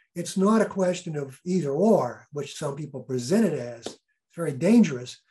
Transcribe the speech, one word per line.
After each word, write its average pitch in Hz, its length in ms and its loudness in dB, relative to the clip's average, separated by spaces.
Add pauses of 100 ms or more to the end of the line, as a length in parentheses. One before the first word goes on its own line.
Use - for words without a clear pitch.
(140)
it's 170 220 -8
not 208 240 4
a 190 60 4
question 180 500 -4
of 135 280 -10
either 170 280 0
or, 131 600 2
which 143 240 -10
some 143 200 -8
people 139 240 -12
present 131 440 0
it 151 140 0
as. 120 280 -12
It's - 120 -12 (380)
very 160 160 -6
dangerous. 147 680 2 (100)